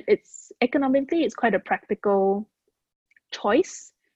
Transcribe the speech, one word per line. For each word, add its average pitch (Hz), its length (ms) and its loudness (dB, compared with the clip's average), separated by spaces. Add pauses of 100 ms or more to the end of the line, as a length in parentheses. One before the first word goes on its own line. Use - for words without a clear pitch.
it's - 440 -2 (100)
economically, 277 640 0
it's - 120 -2
quite 226 180 0
a 185 60 2
practical 196 880 -2 (840)
choice - 600 -2 (240)